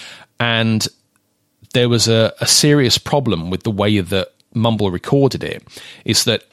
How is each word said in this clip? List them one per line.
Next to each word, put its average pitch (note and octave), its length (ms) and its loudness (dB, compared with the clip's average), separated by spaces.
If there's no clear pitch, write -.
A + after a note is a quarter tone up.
And A2+ 460 0
there B2 160 2
was A#2 200 2
a, A2+ 320 2
a A#2+ 60 -4
serious D3 520 2
problem G2+ 520 -2
with F#2 120 -6
the A#2 80 -4
way G2+ 300 0
that F#2 320 -4
Mumble A2 360 0
recorded C3 540 0
it, - 180 -10
is - 200 0
that A2+ 280 -2